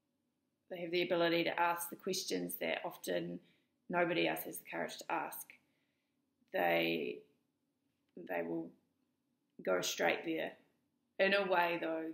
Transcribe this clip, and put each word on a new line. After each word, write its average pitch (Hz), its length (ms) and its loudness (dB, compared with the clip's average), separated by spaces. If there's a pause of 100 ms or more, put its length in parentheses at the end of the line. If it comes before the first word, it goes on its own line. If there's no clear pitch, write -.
(680)
they 180 120 -8
have 165 100 -4
the 180 100 4
ability 170 440 4
to - 140 0
ask 170 300 2
the - 60 -12
questions 180 680 -4
that - 240 -2
often 175 540 -4 (500)
nobody 170 380 4
else 160 160 -2
has 160 160 -10
the - 120 -20
courage 170 280 -4
to - 120 -6
ask. 160 360 -6 (1080)
They, 170 640 2 (960)
they 175 260 -6
will 165 260 -4 (960)
go 185 180 2
straight - 440 0
there 160 280 -4 (640)
in 196 140 6
a 196 180 2
way, 170 300 4
though, 160 220 -2 (100)